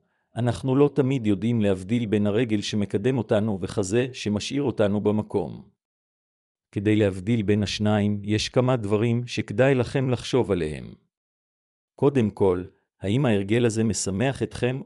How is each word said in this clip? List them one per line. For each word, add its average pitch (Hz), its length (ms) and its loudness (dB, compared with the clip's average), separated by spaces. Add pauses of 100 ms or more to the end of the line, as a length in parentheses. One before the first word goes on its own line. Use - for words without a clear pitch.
(360)
אנחנו 123 400 -2
לא 143 200 6
תמיד 131 320 0
יודעים 107 340 2
להבדיל 101 440 0
בין 104 220 0
הרגל 107 340 0
שמקדם 110 560 -2
אותנו 107 440 0
וכזה 104 520 -2
שמשאיר 110 500 -4
אותנו 104 380 0
במקום. 101 680 -2 (1000)
כדי 107 240 2
להבדיל 104 480 2
בין 104 200 2
השניים, 104 600 0
יש 104 260 -2
כמה 127 260 2
דברים 117 520 0
שכדאי 123 480 0
לכם 131 340 0
לחשוב 120 420 0
עליהם. 76 420 -4 (1000)
קודם 131 340 2
כל, 92 340 2 (360)
האם 117 260 0
ההרגל 107 400 2
הזה 110 180 0
משמח 110 600 -2
אתכם 123 420 -2